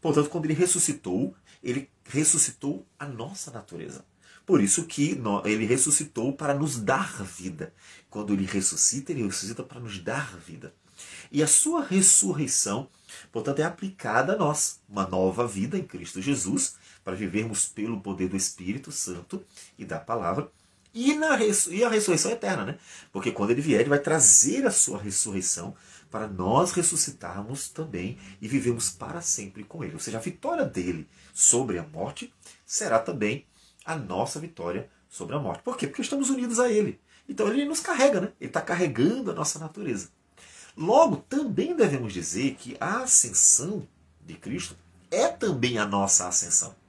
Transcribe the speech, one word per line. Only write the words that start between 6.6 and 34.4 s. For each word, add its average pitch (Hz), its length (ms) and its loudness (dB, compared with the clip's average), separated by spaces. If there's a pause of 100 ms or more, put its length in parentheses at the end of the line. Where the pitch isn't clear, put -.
dar 127 440 -2
vida. 90 520 -10 (340)
Quando 104 240 -4
ele 95 140 0
ressuscita, 98 680 0
ele 123 140 -2
ressuscita 98 360 -6
para - 180 -14
nos 104 180 -10
dar 107 400 -6
vida. - 340 -18 (580)
E 143 120 2
a 156 40 4
sua 302 380 4
ressurreição, 147 1040 2 (420)
portanto, 139 280 -2
é 151 60 2
aplicada 170 680 -2
a 214 60 -2
nós. 151 500 0
Uma 101 180 -2
nova 92 400 2
vida 104 300 -2
em 90 60 -2
Cristo 90 400 -10
Jesus, 131 540 0 (280)
para 95 100 -4
vivermos 104 520 -2
pelo 110 340 -6
poder 92 280 -4
do 95 80 -4
Espírito 101 540 -6
Santo 92 540 -8 (340)
e 104 60 -12
da - 140 -8
palavra. 110 520 -4 (440)
E, 262 200 2
na 302 220 2
res-, 208 300 2
e 185 180 2
a 240 60 2
ressurreição 202 420 2
eterna, 196 320 -2
né? 127 140 -8 (340)
Porque 101 180 -2
quando 104 200 0
ele 123 100 4
vier, 147 200 4
ele 131 100 4
vai 143 80 6
trazer 160 680 6
a 208 40 6
sua - 280 2
ressurreição 98 800 -4 (340)
para 107 160 -6
nós 104 460 2
ressuscitarmos 131 960 -2
também 110 500 -8 (220)
e 107 80 -10
vivemos 117 400 0
para 160 320 -10
sempre 104 420 -6
com 151 220 -12
ele. 78 80 -8
Ou 78 80 -12
seja, - 160 -6
a 117 60 -6
vitória 294 420 -4
dele 87 420 -4 (280)
sobre 117 440 2
a 82 40 -6
morte 120 500 -10 (320)
será 151 340 0
também 117 480 -2 (380)
a 160 120 -6
nossa 110 440 -4